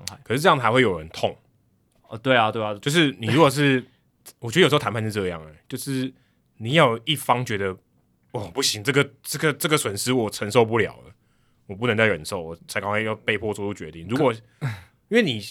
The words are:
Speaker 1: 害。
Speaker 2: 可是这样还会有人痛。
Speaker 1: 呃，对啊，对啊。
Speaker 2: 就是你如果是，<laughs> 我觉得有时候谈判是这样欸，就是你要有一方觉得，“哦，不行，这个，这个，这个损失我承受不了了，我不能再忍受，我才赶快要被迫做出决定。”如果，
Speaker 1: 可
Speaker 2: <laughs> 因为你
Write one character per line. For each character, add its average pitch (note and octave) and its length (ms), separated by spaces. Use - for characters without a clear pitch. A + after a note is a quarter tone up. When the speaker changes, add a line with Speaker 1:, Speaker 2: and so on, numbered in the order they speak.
Speaker 1:
害。 A#2+ 160
Speaker 2:
可 A2 120
是 - 40
这 E3 80
样 D#3 120
还 A2 120
会 B2+ 120
有 F#2 160
人 D#2+ 100
痛。 - 260
Speaker 1:
呃， A#2 120
对 C3 160
啊， A2 160
对 A2 120
啊。 G#2+ 120
Speaker 2:
就 G2+ 160
是 D#3 260
你 A2+ 100
如 B2+ 140
果 D3 80
是， C3+ 340
<laughs> - 280
我 A#2 140
觉 D#3 80
得 - 20
有 D3+ 80
时 D3 60
候 D3 40
谈 A#2+ 140
判 A2+ 100
是 A2 80
这 G2 160
样 E2 160
欸， D#2 240
就 C3+ 80
是 C3 380
你 A#2 160
要 D3+ 180
有 A2+ 140
一 D#3 100
方 B2 280
觉 A#2 140
得 G2 180
，“哦， G#2+ 200
不 C3+ 80
行， G#2+ 220
这 C3+ 100
个， C#3 160
这 - 160
个， D#3 140
这 - 140
个 D3+ 80
损 G#2 220
失 B2 160
我 A2+ 160
承 G#2 220
受 A#2+ 120
不 A2+ 140
了 E2+ 160
了， - 40
我 G2+ 80
不 A2 140
能 A2 100
再 A2 80
忍 E2+ 180
受， F#2+ 200
我 E2 120
才 - 120
赶 G2 80
快 G#2 140
要 A2 140
被 A2 240
迫 G#2+ 120
做 G2+ 140
出 G2+ 80
决 E2+ 160
定。” E2 180
如 A#2 100
果， C#3 140
Speaker 1:
可 - 380
Speaker 2:
<laughs> - 400
因 G#3+ 80
为 A#3+ 60
你 A#2 260